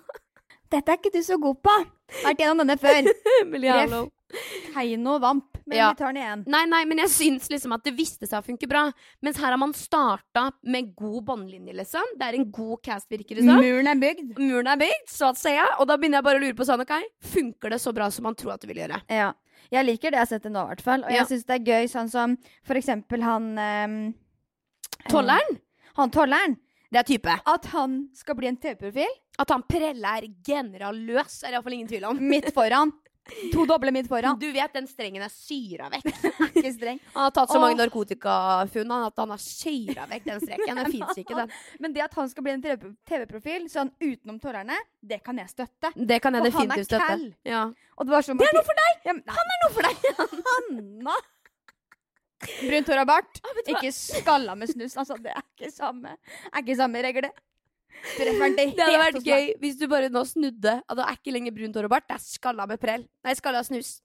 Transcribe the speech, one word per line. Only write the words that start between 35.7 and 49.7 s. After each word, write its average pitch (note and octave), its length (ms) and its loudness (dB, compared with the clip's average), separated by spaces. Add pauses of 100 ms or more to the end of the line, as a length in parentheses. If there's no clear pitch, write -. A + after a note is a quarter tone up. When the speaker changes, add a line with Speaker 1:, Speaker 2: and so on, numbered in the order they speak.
Speaker 2:
vekk. C4+ 160 -6
Speaker 1:
<laughs> - 300 -4
Er D4+ 160 0
ikke C4+ 180 0
streng. A#3 280 -8 (120)
Speaker 2:
Han C#4 140 -2
har C#4 100 2
tatt B3+ 160 4
så D4+ 60 6
Speaker 1:
Åh. D#4+ 40 8
Speaker 2:
mange A#3+ 160 6
narkotikafunn, G3 1120 0
han, A#3+ 160 -2
at - 140 -6
han A3 140 -6
har G3+ 80 -12
syra C4+ 640 -8
vekk G#3 180 -10
den G#3+ 160 -8
streken. D4 380 -6
Den C4+ 100 -4
finnes C#4+ 300 -6
ikke, - 160 -10
den. A3+ 160 -6 (140)
Speaker 1:
<laughs> - 160 -16
Men D#4 120 -6
det D4 120 -2
at - 100 -20
han C4+ 160 -4
skal C4+ 140 -10
bli C#4 100 -2
en C4 80 -8
T D4+ 80 -2
V G3+ 200 -8 (140)
T D#4 160 -4
V-profil, D4 480 -10
sånn C#4 200 -4 (100)
utenom A3+ 400 -6
tårerne, B3 380 -8 (220)
det G#3 220 -8
kan B3 160 -8
jeg F#3+ 140 -12
støtte. D#4 420 -8
Speaker 2:
Det A#3 300 2
kan C4+ 100 2
jeg A#3 140 2
Speaker 1:
For C#4+ 100 2
han B3+ 140 2
er C#4 60 0
Speaker 2:
definitivt G3 120 -6
støtte. D#4 220 2
Speaker 1:
cal. E4 140 -4 (180)
Speaker 2:
Ja. A#3 180 -2 (360)
Speaker 1:
Og C4 100 -4
det C#4+ 80 4
var D4 100 4
som C4 140 -2
Speaker 2:
Det C5+ 80 8
er D5+ 60 4
Speaker 1:
at D#5+ 40 6
Speaker 2:
noe D#5 100 4
for D5+ 120 2
deg! E5+ 240 2
Speaker 1:
Ja, F4 140 -2
men - 180 -12
Speaker 2:
Han E5+ 180 0
er F5 100 -4
noe C#5+ 120 2